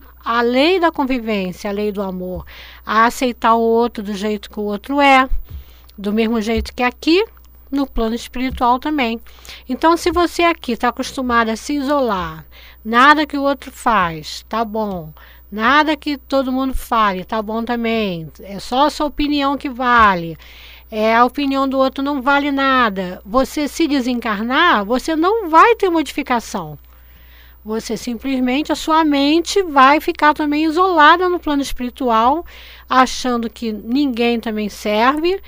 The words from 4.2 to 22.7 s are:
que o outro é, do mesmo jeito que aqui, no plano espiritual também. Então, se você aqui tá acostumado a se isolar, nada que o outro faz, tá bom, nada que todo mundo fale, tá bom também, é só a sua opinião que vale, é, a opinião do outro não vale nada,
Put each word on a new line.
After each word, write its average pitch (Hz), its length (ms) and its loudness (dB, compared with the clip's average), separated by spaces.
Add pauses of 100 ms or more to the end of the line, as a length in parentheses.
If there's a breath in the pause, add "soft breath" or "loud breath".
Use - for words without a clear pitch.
que - 100 -12
o 208 40 -4
outro 208 360 -4
é, 269 300 6 (680 loud breath)
do 202 160 -6
mesmo 220 300 0
jeito 220 320 -4
que - 80 -6
aqui, 311 420 2 (480)
no 277 140 -2
plano 226 300 -2
espiritual 247 640 -2
também. 254 400 -2 (480 loud breath)
Então, 330 300 2
se 349 140 -2
você 339 320 0
aqui 320 320 0
tá 247 140 -2
acostumado 240 600 -2
a 220 60 -2
se 294 180 -8
isolar, 226 720 -2 (380 loud breath)
nada 277 420 6
que 285 120 -6
o 277 60 -2
outro 277 280 -2
faz, 170 760 -2
tá 226 160 -2
bom, 202 480 -6 (400 loud breath)
nada 285 440 2
que 294 220 -6
todo 269 340 -2
mundo 262 220 -2
fale, 202 520 0
tá 220 160 -4
bom 220 220 -4
também, 220 680 -4 (100)
é 190 180 -12
só 262 260 0
a 294 40 4
sua 302 180 -4
opinião 285 500 -2
que 294 120 -8
vale, 214 680 2 (520 loud breath)
é, 220 260 0
a 240 100 6
opinião 269 420 -2
do 269 100 -2
outro 262 260 0
não 285 180 -4
vale 285 300 0
nada, 233 760 0